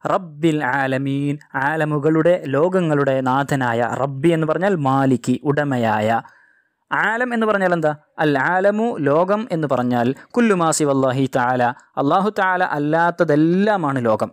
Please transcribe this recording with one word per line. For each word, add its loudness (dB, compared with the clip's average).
റബ്ബിൽ -2
ആലമീൻ, -2
ആലമുകളുടെ, 2
ലോകങ്ങളുടെ 0
നാഥനായ. 0
റബ്ബി 0
എന്ന് 0
പറഞ്ഞാൽ 0
മാലിക്കി, 0
ഉടമയായ. 0
ആലം -2
എന്ന് 0
പറഞ്ഞാൽ 0
എന്താ? 0
അൽ 2
ആലമു, 0
ലോകം 2
എന്ന് -2
പറഞ്ഞാൽ 0
കുല്ലു 2
മാ 0
സിവല്ലാഹി 0
തആല, 0
അല്ലാഹു 2
തആല 0
അല്ലാത്തതെല്ലാമാണ് 0
ലോകം. 0